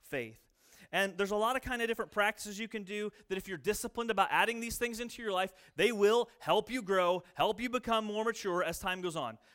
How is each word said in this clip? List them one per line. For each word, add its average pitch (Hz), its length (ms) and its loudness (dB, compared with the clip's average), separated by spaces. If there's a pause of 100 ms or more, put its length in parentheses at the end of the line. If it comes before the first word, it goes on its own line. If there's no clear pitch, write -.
faith. 117 400 -8 (520)
And 185 260 0
there's 196 140 0
a 208 40 2
lot 226 200 2
of 254 60 -4
kind 240 200 -4
of 233 60 0
different 226 240 -4
practices 208 440 0
you 220 120 -6
can 208 160 -8
do 208 260 -6 (180)
that 190 80 -4
if 190 120 -8
you're 185 100 -6
disciplined 214 540 -4
about 196 180 4
adding 214 300 2
these 233 160 -6
things 240 240 -4
into 240 220 -10
your 214 100 -4
life, 190 200 0 (220)
they 196 160 4
will 220 380 4 (100)
help 208 320 2
you 247 120 -4
grow, 180 420 2 (100)
help 196 260 2
you 254 80 -4
become 226 360 0
more 214 200 -2
mature 190 380 0
as 165 160 -2
time 185 220 -4
goes 175 160 -4
on. 120 200 -4 (180)